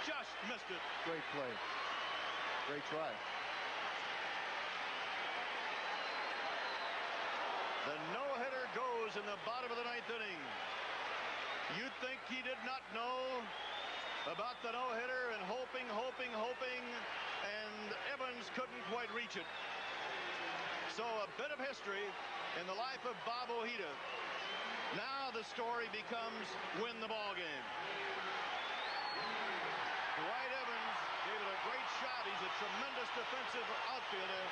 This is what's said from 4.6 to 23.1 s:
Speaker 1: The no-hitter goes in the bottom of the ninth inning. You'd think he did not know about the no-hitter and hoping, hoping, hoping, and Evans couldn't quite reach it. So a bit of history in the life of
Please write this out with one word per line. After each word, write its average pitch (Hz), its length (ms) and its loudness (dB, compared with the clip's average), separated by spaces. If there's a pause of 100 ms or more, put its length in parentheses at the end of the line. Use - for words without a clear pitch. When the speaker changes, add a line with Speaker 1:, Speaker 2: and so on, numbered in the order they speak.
Speaker 1:
The 147 80 2 (180)
no-hitter 262 520 2 (100)
goes 233 400 2
in 208 100 -2
the 202 220 -2
bottom 247 240 0
of 233 80 2
the 240 80 2
ninth 240 240 0
inning. 208 300 -2 (1400)
You'd 254 240 -2
think 254 160 -2 (100)
he 254 160 0
did 254 220 0
not 262 160 -2 (100)
know 254 480 2 (880)
about 214 320 -2
the 233 140 0
no-hitter 254 480 2 (100)
and 208 140 0
hoping, 247 420 -2
hoping, 247 460 2
hoping, 247 480 0 (600)
and 214 500 -2 (180)
Evans 254 400 -2
couldn't 240 380 -2
quite 233 240 0
reach 226 240 0
it. 165 80 -4 (1500)
So 226 140 0
a 214 220 2 (100)
bit 285 100 2
of 294 140 0
history 202 400 0 (580)
in 175 80 -2
the 190 80 2
life 254 320 0
of 220 160 -2